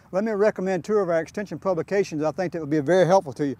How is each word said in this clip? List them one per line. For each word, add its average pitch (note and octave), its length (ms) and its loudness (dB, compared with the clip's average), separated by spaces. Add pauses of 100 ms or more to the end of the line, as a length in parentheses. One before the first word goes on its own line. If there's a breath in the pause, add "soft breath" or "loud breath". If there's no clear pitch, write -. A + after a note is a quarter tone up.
(120)
let F#3+ 120 -2
me A3+ 80 -2
recommend F#3+ 520 0
two G#3+ 140 0
of F#3+ 120 0
our E3 100 2
extension F3 380 -8
publications F3+ 640 -2
I D3+ 100 0
think F3+ 220 -4
that E3+ 80 -6
would C#3+ 80 -8
be D#3 120 2
very E3+ 260 4
helpful F3+ 260 4
to D3 140 -2
you. B2+ 120 -4